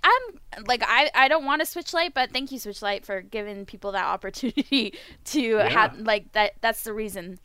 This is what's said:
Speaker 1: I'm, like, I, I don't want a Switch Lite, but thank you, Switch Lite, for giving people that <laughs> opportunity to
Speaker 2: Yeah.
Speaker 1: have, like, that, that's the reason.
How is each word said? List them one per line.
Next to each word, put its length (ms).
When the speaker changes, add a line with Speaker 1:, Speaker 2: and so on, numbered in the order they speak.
Speaker 1:
I'm, 640
like, 180
I, 300
I 140
don't 180
want 160
a 40
Switch 280
Lite, 220
but 160
thank 200
you, 60
Switch 240
Lite, 240
for 160
giving 440
people 260
that 140
<laughs> 100
opportunity 800
to 140
Speaker 2:
Yeah. 300
Speaker 1:
have, 300
like, 320
that, 300
that's 220
the 100
reason. 500